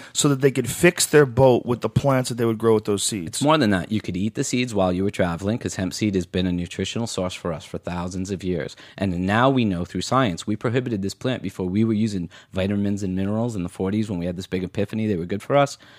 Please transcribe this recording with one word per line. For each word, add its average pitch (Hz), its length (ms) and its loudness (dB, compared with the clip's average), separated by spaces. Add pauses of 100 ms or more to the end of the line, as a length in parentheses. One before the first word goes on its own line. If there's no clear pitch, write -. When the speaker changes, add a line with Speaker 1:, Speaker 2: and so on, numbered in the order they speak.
(140)
Speaker 1:
so - 160 2
that 135 120 2
they 139 100 6
could 123 180 -2
fix - 380 4
their 147 180 8
boat 127 400 6
with 120 160 -2
the 110 80 -2
plants 131 400 2
that 123 60 -4
they 117 100 0
would 110 140 0
grow 113 160 6
with 107 100 0
those 101 180 0
seeds. 92 260 -4
Speaker 2:
It's - 120 -6
more 151 160 4
than 113 140 4
that. 90 200 0
You 107 100 0
could 90 140 -6
eat 101 200 -2
the - 80 -2
seeds 127 280 -2
while 92 220 2
you 92 100 0
were 101 60 0
traveling 95 480 -2
'cause - 200 -6
hemp 90 180 -4
seed 107 180 0
has 90 140 -2
been 92 180 -2
a 90 60 0
nutritional 95 560 -4
source 92 260 -6
for - 200 -8
us 73 120 -12
for - 140 -10
thousands 90 500 -8
of 95 140 -6
years. 90 320 -4 (240)
And 92 260 -2
now 113 240 4
we 127 160 2
know 90 180 0
through 90 180 -6
science. 120 440 0
We 104 100 -2
prohibited 113 460 -2
this 95 140 -4
plant 127 260 -4
before 98 260 -6
we 101 160 2
were 113 120 2
using 104 340 -2 (240)
vitamins 101 480 0
and 92 140 -2
minerals 107 400 -2
in 87 80 -4
the 87 40 -4
forties 104 440 -2
when 87 80 -4
we 87 80 -4
had 87 100 -4
this 92 80 -8
big 92 180 -4
epiphany. 107 440 -4
They 104 80 0
were 85 100 -4
good 98 160 -6
for 135 140 -2
us. 143 240 2 (200)